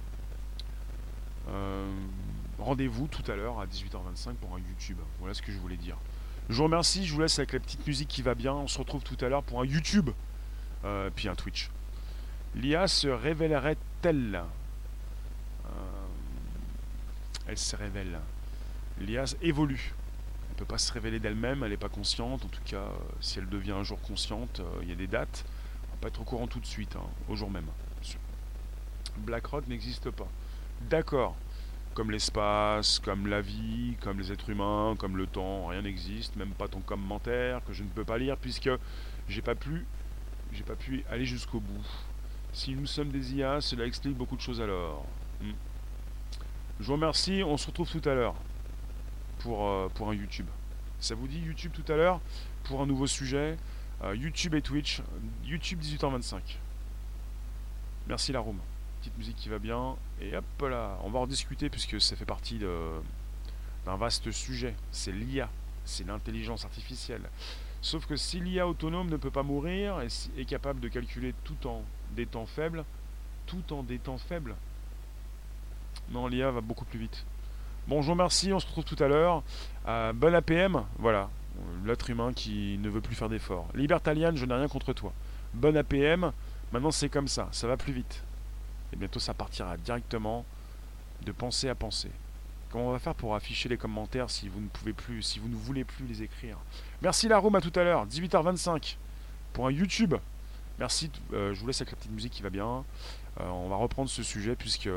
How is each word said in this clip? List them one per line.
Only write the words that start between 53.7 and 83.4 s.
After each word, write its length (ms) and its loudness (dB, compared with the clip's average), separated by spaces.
euh, 120 0
YouTube 400 0
et 60 6
Twitch, 400 0
YouTube 340 -2
dix-huit 260 0
heures 60 4
vingt-cinq. 480 -2
Merci 260 0
la 80 2
room. 180 -2
Petite 180 -6
musique 180 -4
qui 140 -4
va 100 0
bien. 340 0
Et 140 -4
hop 100 -2
là, 420 0
on 60 -2
va 100 2
en 60 4
discuter 420 0
puisque 320 -2
ça 160 6
fait 80 -4
partie 340 -2
de, 320 0
d'un 120 0
vaste 360 0
sujet. 420 -2
C'est 220 -4
l'I 300 0
A, 80 -2
c'est 220 -4
l'intelligence 580 -4
artificielle. 640 -6
Sauf 240 -2
que 100 0
si 240 -2
l'I 180 2
A 80 6
autonome 440 0
ne 80 2
peut 120 -2
pas 140 2
mourir 560 0
et 80 -2
si, 280 -4
est 100 -4
capable 340 -2
de 80 -2
calculer 460 -2
tout 240 -4
en 140 -4
des 100 0
temps 200 -4
faibles, 380 -2
tout 260 -4
en 120 -2
des 140 -2
temps 200 -4
faibles. 380 -4
Non, 160 0
l'I 160 4
A 80 6
va 120 0
beaucoup 240 -4
plus 120 -6
vite. 260 -4
Bon, 160 6
je 40 4
vous 80 6
remercie, 380 6
on 60 6
se 80 2
retrouve 160 -2
tout 180 -4
à 60 10
l'heure. 380 8
Euh, 260 4
bon 220 10
A 80 10
P 120 6
M, 280 6
voilà. 320 6
L'être 260 2
humain 220 2
qui 460 0
ne 100 2
veut 140 2
plus 120 -2
faire 140 0
d'efforts. 460 0